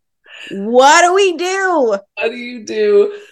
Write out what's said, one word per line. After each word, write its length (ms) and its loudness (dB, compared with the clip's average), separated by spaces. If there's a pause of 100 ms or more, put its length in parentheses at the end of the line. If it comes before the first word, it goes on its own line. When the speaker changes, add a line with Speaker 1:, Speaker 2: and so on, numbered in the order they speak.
(480)
Speaker 1:
What 560 2
do 100 2
we 240 0
do? 600 -2 (180)
Speaker 2:
What 140 -6
do 60 -10
you 300 -14
do? 520 0 (140)